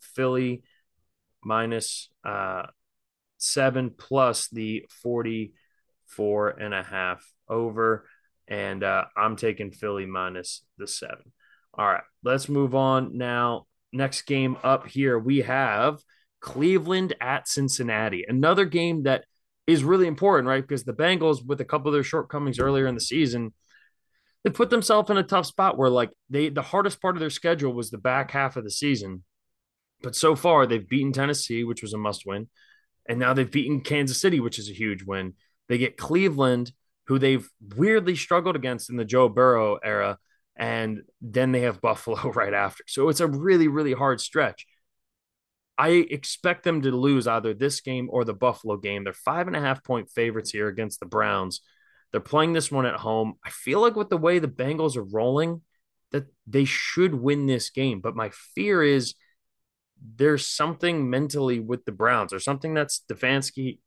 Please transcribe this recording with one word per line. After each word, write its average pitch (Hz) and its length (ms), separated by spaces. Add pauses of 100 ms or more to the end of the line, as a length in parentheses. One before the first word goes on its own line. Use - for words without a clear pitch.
Philly 127 640 (840)
minus, 113 640 (160)
uh, 95 380 (760)
seven 131 540
plus 127 580
the 110 380 (160)
forty-four 107 1500
and 104 240
a 95 100
half 92 480 (160)
over, 113 600 (420)
and, 98 340
uh, 95 220 (100)
I'm 107 220
taking 107 340
Philly 101 360
minus 92 580 (140)
the 101 80
seven. - 440 (440)
All 104 120
right, 95 180 (200)
let's 135 240
move 139 260
on 131 440
now. 120 480 (280)
Next 135 280
game 131 420
up 131 220
here, 135 320
we 127 240
have 127 560 (420)
Cleveland 180 800
at 127 260
Cincinnati. 110 800
Another 156 380
game 170 380
that 135 240 (400)
is 156 180
really 180 220
important, 156 420
right? 135 140
Because 135 220
the 123 100
Bengals, 156 520
with 139 140
a 127 60
couple 143 220
of 147 40
their 143 100
shortcomings 139 560
earlier 135 280
in 123 80
the 113 80
season, 120 500 (920)
they 202 60
put 240 200
themselves 214 400
in 202 80
a 190 40
tough 185 220
spot - 320
where, 131 140
like, 120 180 (220)
they, 147 180
the 143 140
hardest 196 400
part 180 140
of 160 40
their 156 80
schedule 143 460
was 117 160
the 113 80
back 131 320
half 135 260
of 117 80
the 104 60
season. 101 540 (800)
But 123 140
so 160 200
far, 151 300
they've 113 220
beaten 135 240
Tennessee, 135 500
which 117 200
was 104 100
a 107 60
must-win, 104 500 (580)
and 120 120
now 127 160
they've 131 160
beaten 139 320
Kansas 143 360
City, 175 220
which 117 180
is 104 120
a 95 40
huge 101 280
win. 95 320 (340)
They 123 80
get 123 220
Cleveland, 139 760 (360)
who 135 100
they've 135 280 (300)
weirdly 185 400
struggled 175 400
against 127 320
in 123 80
the 117 80
Joe 123 240
Burrow 113 560
era, 101 340 (360)
and 113 460 (220)
then 127 300
they 127 100
have 113 180
Buffalo 113 500
<laughs> 101 40
right 104 180
after. 101 340
So 139 220
it's 151 120
a 170 60
really, 156 420
really 143 260
hard 127 260
stretch. - 460 (1120)
I 147 100 (220)
expect 160 540
them 160 180
to 135 80
lose 127 360
either 113 280
this 139 260
game 127 320
or 120 120
the 107 100
Buffalo 110 420
game. 101 280
They're 95 100
five 170 320
and 175 100
a 151 40
half 135 220
point 120 280
favorites 113 400
here 104 180
against 104 320
the 98 60
Browns. 101 560 (480)
They're 101 100
playing 156 320
this 160 180
one 135 140
at 107 120
home. 110 460
I - 60
feel 160 320
like 226 160
with 208 140
the 175 80
way 170 200
the 156 80
Bengals 135 520
are 107 40
rolling, 131 600 (480)
that 143 160 (200)
they 135 200
should 170 480
win 139 320
this 127 240
game. 131 300
But 117 140
my 110 160 (240)
fear 196 280
is 139 320 (1040)
there's 143 300
something 156 600
mentally 131 520
with 113 260
the 110 60
Browns 104 420
or 95 40
something 139 360
that 147 160
Stefanski 131 960